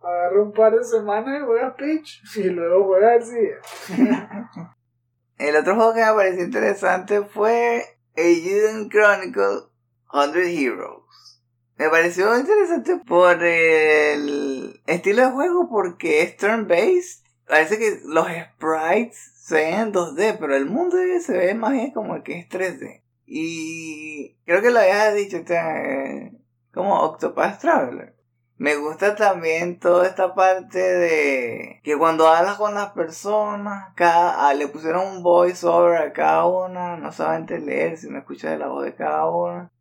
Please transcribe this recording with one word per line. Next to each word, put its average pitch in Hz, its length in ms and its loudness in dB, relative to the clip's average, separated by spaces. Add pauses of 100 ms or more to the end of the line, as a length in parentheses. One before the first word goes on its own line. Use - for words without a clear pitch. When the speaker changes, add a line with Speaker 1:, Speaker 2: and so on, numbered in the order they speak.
Speaker 1:
agarra 180 400 0
un 208 100 -6
par 220 240 4
de 247 60 0
semanas 226 580 -4
y 277 40 -8
juegas 247 300 -2
Peach 311 460 -6 (140)
y 214 80 -4
luego 180 420 2
juegas 196 300 4
el 233 80 2
siguiente. 233 440 -4 (300)
<laughs> 240 500 0 (880)
Speaker 2:
El 147 180 0
otro 151 200 2
juego 226 180 4
que 226 120 2
me 220 80 4
pareció 190 300 2
interesante 202 800 -2
fue 233 600 0 (320)
Eiyuden 196 760 2
Chronicle 196 800 2 (440)
Hundred 151 340 2
Heroes. - 920 -6 (340)
Me 151 140 0
pareció 175 500 2
interesante 339 580 0 (100)
por 175 360 4
el 151 1400 2
estilo 190 360 2
de 254 80 2
juego, 349 380 -2
porque 175 540 -2
es 175 140 -6
turn-based. 220 840 0 (240)
Parece 160 300 2
que 220 260 -2
los 165 220 0
sprites 170 1080 -4
se - 200 -6
ven 156 200 0
en 220 160 -2
dos 175 240 -2
D, 196 240 0
pero 143 160 -2
el 139 100 0
mundo 349 320 -2 (240)
se 220 160 -4
ve 185 160 0
más 226 180 -2
bien 269 200 -2
como 202 320 -8
que 151 160 -12
es 170 100 -20
tres 180 300 -6
D. - 240 -18 (240)
Y 160 1160 -12
creo 180 180 2
que 240 80 4
lo 240 80 4
habías 208 340 4
dicho, 202 300 -4
o - 20 -16
sea, 165 380 -2
eh, 135 480 -8 (420)
como 190 260 0
Octopath - 600 -2
Traveler. 277 560 -2 (420)
Me 147 180 -2
gusta 156 400 -2
también 175 640 -2
toda 175 280 4
esta 185 260 -2
parte 185 460 2
de 151 1040 -2
que 147 120 -2
cuando 160 320 4
hablas 175 300 4
con 208 160 -2
las 202 200 -4
personas, 202 1040 -6
cada, 170 520 2
ah, 143 80 4
le 147 120 -4
pusieron 160 380 -4
un 190 160 -10
voice 175 460 2
over 170 300 4
a 151 140 -2
cada 160 360 2
una, 180 500 -4
no 151 140 -12
solamente 160 480 -6
leer, 151 380 -4
sino 147 200 -14
escuchar 151 400 -8
la 147 100 -8
voz 139 160 -8
de 139 120 -10
cada 156 340 -2
una. 175 400 -6 (120)